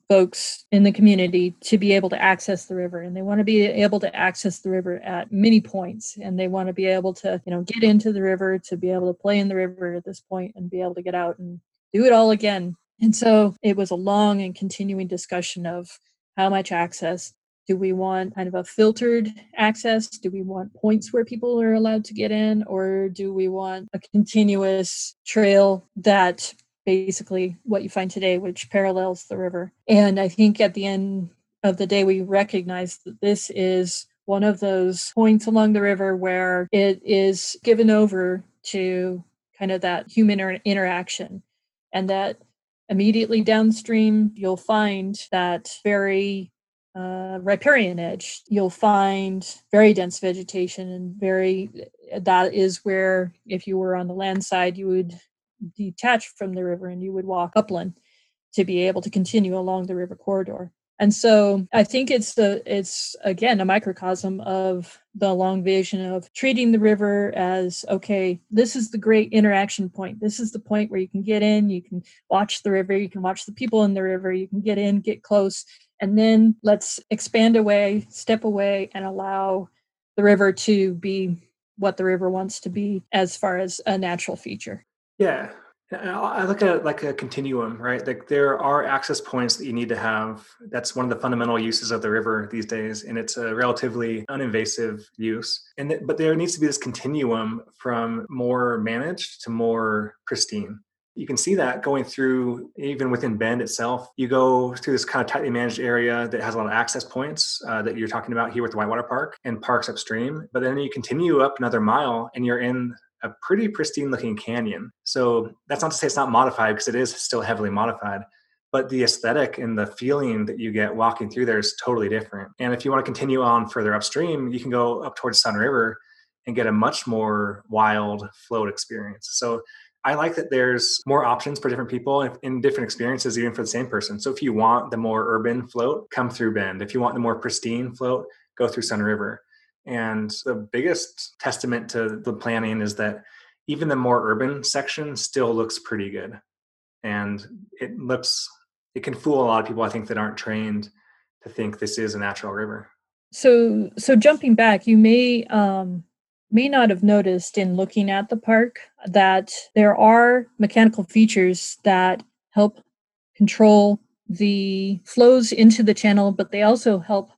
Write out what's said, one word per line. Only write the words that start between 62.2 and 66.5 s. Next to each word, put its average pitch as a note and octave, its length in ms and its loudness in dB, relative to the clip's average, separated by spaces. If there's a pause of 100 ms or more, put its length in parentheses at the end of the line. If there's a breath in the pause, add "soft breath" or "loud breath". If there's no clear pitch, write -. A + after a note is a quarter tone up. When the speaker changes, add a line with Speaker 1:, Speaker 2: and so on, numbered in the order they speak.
Speaker 1:
the, G#3 320 2
it's, - 560 -6
again, G3+ 380 0
a F#3+ 40 0
microcosm F#3+ 760 -2
of F#3+ 580 -4 (160)
the G3 180 0
long F#3 300 0
vision F#3+ 500 -2
of F3+ 200 -8
treating B3 400 2